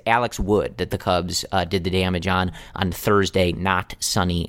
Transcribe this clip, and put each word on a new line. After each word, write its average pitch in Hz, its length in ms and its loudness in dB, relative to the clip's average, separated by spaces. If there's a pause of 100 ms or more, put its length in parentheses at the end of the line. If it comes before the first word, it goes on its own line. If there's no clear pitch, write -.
Alex 117 320 2
Wood 95 380 0
that 90 140 -4
the 98 60 -4
Cubs, 87 540 -2
uh, 90 140 0
did 87 180 -2
the 92 60 0
damage 92 360 0
on, 92 280 0 (200)
on 90 200 -2
Thursday, 95 580 2
not 92 480 -2
Sonny 87 480 0